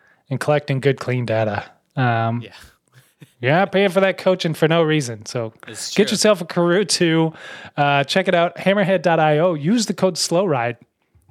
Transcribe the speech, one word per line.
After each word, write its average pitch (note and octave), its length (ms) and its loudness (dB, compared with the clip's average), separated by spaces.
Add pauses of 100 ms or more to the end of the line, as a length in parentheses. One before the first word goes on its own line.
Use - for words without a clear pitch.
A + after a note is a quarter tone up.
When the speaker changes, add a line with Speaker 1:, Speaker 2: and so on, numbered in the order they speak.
(300)
Speaker 1:
and C3 120 -4
collecting C#3+ 400 -2
good, C#3 180 0
clean B2 260 -4
data. A2 380 -2 (320)
Um, A#2 460 -2
Speaker 2:
Yeah. G#2+ 100 -16 (880)
Speaker 1:
you're B2 140 0
not F#3+ 180 2
paying G3 180 2
for F#3 120 0
that F#3+ 160 2
coaching F3+ 360 0
for D#3 140 2
no E3 160 4
reason. B2+ 420 -2
So A2+ 280 -8 (140)
Speaker 2:
It's - 260 -12
Speaker 1:
get G#3 140 4
Speaker 2:
true. A3+ 60 -4
Speaker 1:
yourself G#3 280 2
a F3 40 -10
Karoo F3 380 0
two. D#3+ 480 2 (460)
Uh, C#3+ 260 2
check F#3+ 240 0
it F#3 80 2
out, E3+ 220 2
hammerhead F#3+ 460 0
dot E3 180 2
I D3+ 180 4
O. F3+ 140 2
Use F#3 320 0
the G3 80 -2
code F3+ 240 -2
slow F3 280 0
ride. B2 320 -2 (540)